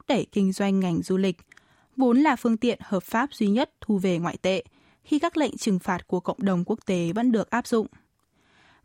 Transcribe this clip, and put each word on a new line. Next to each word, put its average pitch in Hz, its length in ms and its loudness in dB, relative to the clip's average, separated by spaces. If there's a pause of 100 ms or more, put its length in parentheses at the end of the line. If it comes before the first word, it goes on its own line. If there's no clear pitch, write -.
đẩy 226 240 0
kinh 196 200 2
doanh 196 280 0
ngành 180 220 0
du 185 160 -2
lịch, 190 200 0 (600)
vốn 254 200 4
là 294 180 4
phương 226 220 0
tiện 233 240 0
hợp 185 220 -2
pháp 240 300 -2
duy 214 140 0
nhất 226 240 2 (100)
thu 214 160 0
về 185 200 0
ngoại 170 240 -4
tệ, 185 220 0 (400)
khi 302 160 0
các 339 180 -2
lệnh 285 200 0
trừng 190 220 0
phạt 175 280 -6
của 185 120 -2
cộng - 200 -6
đồng 185 260 0
quốc 226 200 -4
tế 175 300 -2
vẫn 240 160 2
được 214 180 0
áp 240 180 -4
dụng. 220 200 0 (960)